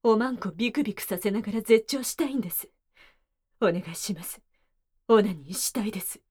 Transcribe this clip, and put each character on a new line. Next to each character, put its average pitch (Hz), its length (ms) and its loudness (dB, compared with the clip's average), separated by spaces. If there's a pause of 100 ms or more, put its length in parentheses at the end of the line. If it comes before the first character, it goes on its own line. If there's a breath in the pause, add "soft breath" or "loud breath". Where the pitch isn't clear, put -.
お 220 140 6
ま 247 140 0
ん 247 80 -6
こ 190 120 -4
ビ 220 220 -2
ク 294 100 0
ビ 202 120 -2
ク - 80 -10
さ 180 160 -6
せ 202 120 0
な 208 120 -2
が 202 100 -6
ら 226 80 -2
絶 220 240 6
頂 269 180 -4
し - 120 -6
た 330 100 0
い 269 100 -2
ん 254 60 0
で 180 80 -4
す。 - 220 -8 (880 soft breath)
お 220 60 4
願 175 140 2
い 170 160 -12
し - 180 -6
ま 160 80 -10
す。 - 180 -12 (680)
オ 226 120 8
ナ 196 140 0
ニ 143 160 -14
ー - 20 -8
し - 220 -4
た 220 100 -2
い 214 60 -2
で 190 100 -8
す。 - 300 -10